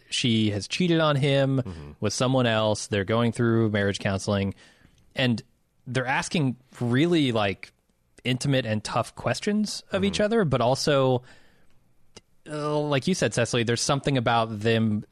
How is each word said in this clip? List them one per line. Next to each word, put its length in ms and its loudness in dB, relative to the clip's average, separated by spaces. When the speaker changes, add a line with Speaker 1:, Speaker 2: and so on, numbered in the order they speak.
Speaker 1:
she 420 0
has 160 -6
cheated 320 0
on 180 2
him 460 2
Speaker 2:
Mm-hmm. 360 -12
Speaker 1:
with 140 -2
someone 340 2
else. 400 0
They're 160 0
going 280 0
through 380 2
marriage 300 0
counseling, 560 -2
and 260 0
they're 220 -4
asking 480 -2
really, 520 2
like, 420 -2
intimate 420 0
and 180 -2
tough 320 -4
questions 760 -2
of 120 0
each 120 0
Speaker 2:
Mm-hmm. 80 0
Speaker 1:
other, 220 2
but 160 0
also, 600 2
uh, 300 -4
like 280 -2
you 60 2
said, 200 0
Cecily, 300 0
there's 180 0
something 360 0
about 440 0
them, 500 2